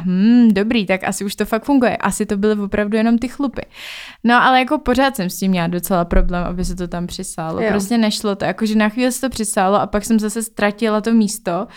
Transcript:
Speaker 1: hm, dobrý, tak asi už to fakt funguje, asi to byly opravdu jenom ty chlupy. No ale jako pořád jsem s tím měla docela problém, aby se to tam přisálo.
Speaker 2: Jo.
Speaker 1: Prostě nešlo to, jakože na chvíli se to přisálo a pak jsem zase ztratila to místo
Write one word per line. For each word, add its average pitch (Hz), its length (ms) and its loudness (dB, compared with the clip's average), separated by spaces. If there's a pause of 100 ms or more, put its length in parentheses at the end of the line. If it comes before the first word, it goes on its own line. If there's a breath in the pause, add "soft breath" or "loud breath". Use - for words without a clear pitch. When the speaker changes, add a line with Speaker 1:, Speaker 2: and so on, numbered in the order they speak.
Speaker 1:
hm, 220 480 6
dobrý, 208 340 0
tak 185 180 -2
asi 196 200 -4
už 202 120 -6
to 214 80 -2
fakt 220 200 -4
funguje, 254 320 2
asi 202 300 -2
to 208 100 -4
byly 208 240 0
opravdu 208 360 -2
jenom 226 220 2
ty 247 100 -4
chlupy. 277 340 -6 (600 loud breath)
No 240 180 4
ale 262 160 4
jako 262 200 0
pořád 262 380 0
jsem 180 140 -4
s - 80 -10
tím 190 120 0
měla 175 160 0
docela 175 380 0
problém, 180 400 2
aby 175 200 -4
se 180 120 -4
to 180 120 -6
tam 175 180 -6
přisálo. 170 540 -8
Speaker 2:
Jo. 220 100 0
Speaker 1:
Prostě 202 280 0
nešlo 214 380 0
to, 175 80 -6
jakože 208 340 -2
na 214 100 4
chvíli 247 240 0
se - 80 -6
to 269 100 -2
přisálo 202 500 0
a - 60 -2
pak 208 180 -4
jsem 220 160 2
zase 214 220 -4
ztratila 208 580 -2
to 226 120 0
místo 202 540 0 (100)